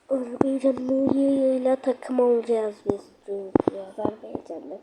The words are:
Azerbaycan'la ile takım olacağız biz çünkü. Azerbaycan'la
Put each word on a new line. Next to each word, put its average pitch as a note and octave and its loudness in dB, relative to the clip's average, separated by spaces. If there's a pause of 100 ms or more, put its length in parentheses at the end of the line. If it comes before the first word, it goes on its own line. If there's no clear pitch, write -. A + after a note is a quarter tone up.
Azerbaycan'la C4 0
ile C4 2
takım B3+ -2
olacağız A3+ 2 (160)
biz G3+ -4 (260)
çünkü. G3 0
Azerbaycan'la G#3 -8